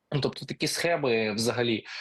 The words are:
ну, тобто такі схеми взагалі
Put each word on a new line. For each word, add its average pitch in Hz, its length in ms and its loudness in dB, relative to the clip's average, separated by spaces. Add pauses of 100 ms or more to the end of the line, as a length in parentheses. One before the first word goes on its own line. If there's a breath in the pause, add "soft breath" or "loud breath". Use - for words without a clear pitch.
(120)
ну, 147 80 0
тобто 131 260 -4
такі 151 200 -4
схеми 127 680 2
взагалі 113 520 0 (160 loud breath)